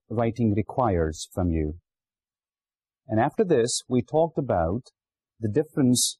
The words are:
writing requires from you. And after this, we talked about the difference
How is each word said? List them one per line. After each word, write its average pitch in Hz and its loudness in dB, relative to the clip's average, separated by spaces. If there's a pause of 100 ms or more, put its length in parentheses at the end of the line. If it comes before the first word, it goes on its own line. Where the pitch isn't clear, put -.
writing 113 0
requires 95 -2
from 90 -2
you. 80 -2 (1400)
And 110 0
after 147 0
this, 127 2
we 123 2
talked 156 -2
about 107 -2 (560)
the 107 -4
difference 123 0